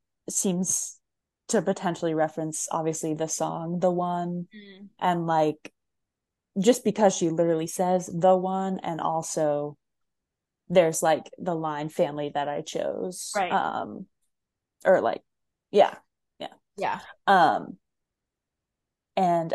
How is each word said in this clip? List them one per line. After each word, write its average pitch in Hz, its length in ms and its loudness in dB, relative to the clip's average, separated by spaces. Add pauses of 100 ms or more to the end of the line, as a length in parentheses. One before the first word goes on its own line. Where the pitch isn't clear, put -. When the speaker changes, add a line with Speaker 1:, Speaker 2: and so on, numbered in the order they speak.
(300)
Speaker 1:
seems - 680 -2 (480)
to 208 160 2
potentially 175 500 -2
reference, 156 580 -2
obviously, 160 440 -2
the 160 120 -4
song, 165 520 -4
The 185 120 2
One. 175 600 -4
Speaker 2:
Mm. 202 360 -20 (100)
Speaker 1:
And, 175 260 0
like, 156 480 0 (840)
just 240 240 4
because 208 320 4
she 170 140 0
literally 165 360 2
says, 180 480 0
"The 185 240 6
one," 190 460 -2
and 165 180 -6
also 151 720 -2 (920)
there's, 165 320 4
like, 156 380 2
the 175 160 -2
line, 156 340 -4
"Family 147 400 -2
that 143 180 -4
I 147 140 -6
chose." - 760 -6
Speaker 2:
Right. 185 160 -2
Speaker 1:
Um, 202 540 -4 (800)
or, 175 160 6
like, 107 220 -2 (480)
yeah, - 240 4 (440)
yeah. - 140 -12 (220)
Speaker 2:
Yeah. 165 240 -4 (260)
Speaker 1:
Um, 147 520 4 (1400)
and 170 400 2